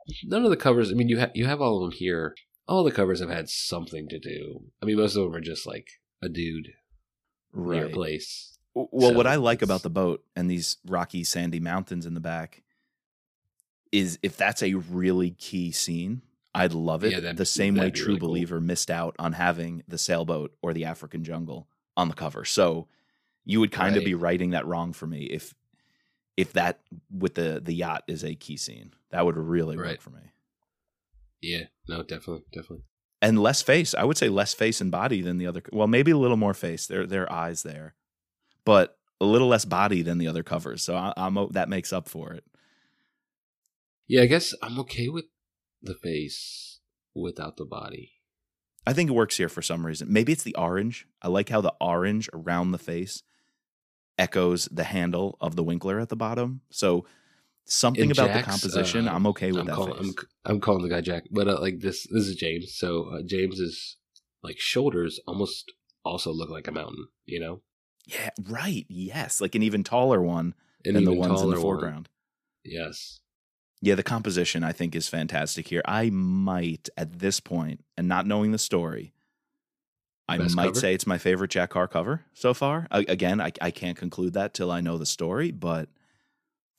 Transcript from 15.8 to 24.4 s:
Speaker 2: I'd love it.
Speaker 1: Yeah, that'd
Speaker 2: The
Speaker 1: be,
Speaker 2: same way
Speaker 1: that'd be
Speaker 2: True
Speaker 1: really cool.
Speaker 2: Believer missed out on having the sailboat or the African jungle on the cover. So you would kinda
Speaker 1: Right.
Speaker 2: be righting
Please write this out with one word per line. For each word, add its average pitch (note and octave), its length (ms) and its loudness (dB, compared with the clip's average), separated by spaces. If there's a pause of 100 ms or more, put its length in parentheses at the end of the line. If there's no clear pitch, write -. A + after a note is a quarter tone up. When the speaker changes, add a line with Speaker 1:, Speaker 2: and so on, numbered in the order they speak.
Speaker 2:
I'd F2+ 200 2
love E2 320 -2
it. A2 60 2
Speaker 1:
Yeah, F#2 100 -2
that'd E2+ 160 -6
Speaker 2:
The G2 40 0
Speaker 1:
be, F#2 40 0
Speaker 2:
same G2 300 2
way G2 60 4
Speaker 1:
that'd F#2 120 2
be - 60 -6
Speaker 2:
True - 80 -4
Speaker 1:
really G2+ 120 2
cool. E2+ 100 -2
Speaker 2:
Believer F2 320 -2
missed E2+ 300 -2
out E2+ 280 -4
on E2+ 140 -2
having E2+ 540 -2
the E2+ 100 -10
sailboat E2 640 -2
or E2+ 120 -2
the E2 120 -4
African E2 380 -8
jungle D#2+ 440 -8 (280)
on F2 140 2
the D#2 40 -4
cover. - 320 -6
So E2 420 2 (580)
you G2+ 160 2
would A2+ 100 4
kinda G2+ 280 2
Speaker 1:
Right. - 60 2
Speaker 2:
be F#2+ 100 2
righting F2 340 0